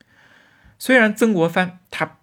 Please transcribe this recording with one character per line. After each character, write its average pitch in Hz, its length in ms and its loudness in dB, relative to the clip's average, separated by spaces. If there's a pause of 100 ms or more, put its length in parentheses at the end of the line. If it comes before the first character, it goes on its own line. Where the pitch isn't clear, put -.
(760)
虽 254 200 0
然 214 180 2
曾 226 180 0
国 165 140 0
藩 180 320 -4 (100)
他 - 340 -8